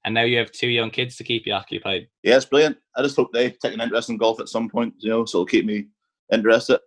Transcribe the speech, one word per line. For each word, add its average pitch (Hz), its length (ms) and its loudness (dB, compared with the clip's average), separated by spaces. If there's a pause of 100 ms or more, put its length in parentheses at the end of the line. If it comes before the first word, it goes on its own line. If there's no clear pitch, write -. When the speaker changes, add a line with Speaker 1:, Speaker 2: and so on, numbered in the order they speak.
Speaker 1:
and 107 80 -4
now 113 100 2
you 120 160 2
have 113 120 -2
two - 160 -4
young 117 240 -2
kids 127 260 -6
to - 80 -16
keep 117 220 -4
you 104 60 -4
occupied? 95 560 -6 (160)
Speaker 2:
Yeah, 110 120 6
it's 135 100 2
brilliant. 147 320 2 (180)
I 123 60 -2
just 139 120 -2
hope 127 180 0
they 120 180 0
take 110 240 -6
an 110 60 -8
interest 113 300 -4
in 113 60 -4
golf 113 240 0
at - 80 -10
some 113 200 -4
point, 117 300 -4
you 107 100 -6
know, 113 160 0
so 104 140 -6
it'll 90 80 -2
keep - 200 2
me 104 200 -4 (460)
interested. 113 540 4